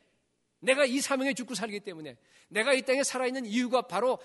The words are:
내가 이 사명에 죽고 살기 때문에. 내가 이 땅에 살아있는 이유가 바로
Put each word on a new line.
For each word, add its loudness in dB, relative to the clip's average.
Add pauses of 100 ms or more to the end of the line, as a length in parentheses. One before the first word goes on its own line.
(600)
내가 4
이 0
사명에 0
죽고 -8
살기 -6
때문에. -14 (320)
내가 2
이 4
땅에 2
살아있는 -2
이유가 0
바로 0